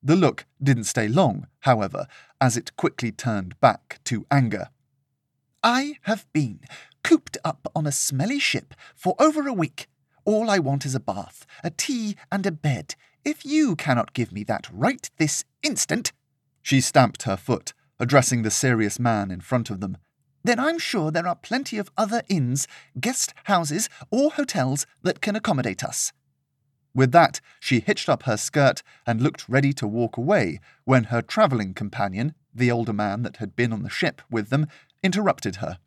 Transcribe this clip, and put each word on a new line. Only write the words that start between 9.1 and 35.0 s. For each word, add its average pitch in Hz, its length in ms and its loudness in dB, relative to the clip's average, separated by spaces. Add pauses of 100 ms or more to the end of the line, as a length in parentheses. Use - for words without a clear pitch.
over 302 300 4
a 269 60 -4
week. 175 340 -4 (380)
All 214 240 2
I 202 100 4
want 139 260 -2
is 139 80 -4
a 131 60 -2
bath, 98 460 -8 (180)
a 165 60 -4
tea, 220 480 -4 (140)
and 190 140 -4
a 196 60 0
bed. 151 440 -4 (280)
If 294 220 -4
you 277 320 2
cannot 123 360 -2
give 117 200 -4
me 104 100 -8
that 104 300 -4
right 170 440 -2
this - 280 0 (160)
instant, - 500 -4 (500)
she 135 200 2
stamped 127 420 2
her 98 140 -2
foot, - 360 -4 (260)
addressing 127 420 4
the 110 100 0
serious 110 480 0
man 110 320 0
in 90 80 -8
front 117 300 -2
of 101 100 -6
them, 95 180 -6 (460)
then 233 160 2
I'm 320 200 0
sure 185 300 -2
there 165 180 -2
are 175 80 -2
plenty - 420 -6
of 208 200 -6
other 220 300 -2
inns, 135 400 0 (320)
guest - 340 -4 (120)
houses, 170 440 0 (220)
or 277 200 2
hotels 147 540 -2 (160)
that - 200 -2
can 208 160 -2
accommodate 131 460 -2
us. - 280 -4 (840)
With 131 200 4
that, - 260 6 (200)
she - 200 0
hitched - 300 -2
up 135 140 0
her 110 140 0
skirt - 460 2 (240)
and 117 140 0
looked - 280 -2
ready 139 240 4
to 127 140 -4
walk 113 300 -2
away 123 420 0 (240)
when 127 220 4
her 117 160 -2
travelling 123 520 2
companion, 101 640 -4 (180)
the 123 160 2
older 117 240 0
man 104 300 -2
that - 140 -8
had 104 180 -10
been 117 180 0
on 104 100 -6
the 95 60 -8
ship - 400 -4
with 107 200 -2
them, 151 180 2 (340)